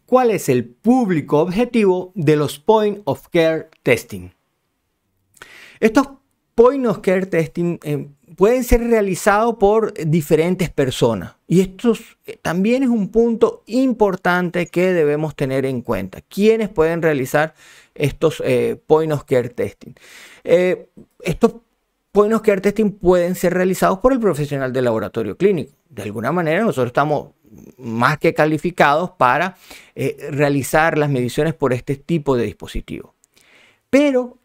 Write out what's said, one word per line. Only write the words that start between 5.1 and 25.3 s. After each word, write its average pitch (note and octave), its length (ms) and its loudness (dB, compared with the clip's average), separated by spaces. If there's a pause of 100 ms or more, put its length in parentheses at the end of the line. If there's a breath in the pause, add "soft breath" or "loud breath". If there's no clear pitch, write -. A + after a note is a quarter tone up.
Estos A#3+ 300 2 (460)
Point B3+ 320 4
of G#3 140 -4
Care F#3+ 260 0
Testing, E3+ 560 -4
eh, C#3+ 240 -6 (300)
pueden A#3+ 260 2
ser A#3 180 2
realizados A3 760 0
por G#3 360 2
diferentes E3 800 0
personas A#2+ 640 -2 (100)
y E3+ 140 2
esto, F#3+ 340 0 (320)
eh, - 160 -16
también G#3 400 0
es C4+ 80 0
un A3 200 -2
punto A#3 580 0
importante F#3 1000 0
que F#3 280 -2
debemos D3+ 420 0
tener C3+ 320 -2
en C3 140 -4
cuenta. - 400 -8
¿Quiénes A3 480 0
pueden D#3+ 340 0
realizar D3+ 500 0 (400 soft breath)
estos, - 500 -2
eh, A#2+ 440 0
Point D#3 240 4
of C#3+ 140 -4
Care B2 240 0
Testing? - 440 -10 (500 loud breath)
Eh, F3+ 460 0 (300)
estos - 340 -2 (580)
Point G#3 220 2
of A3 80 0
Care G3+ 180 0
Testing G3+ 300 0
pueden F3+ 460 0
ser F3+ 180 0
realizados F#3 460 0
por C4 140 2
el C4 60 -2
profesional C#3+ 540 -2
de B2+ 80 -2
laboratorio A2 560 -4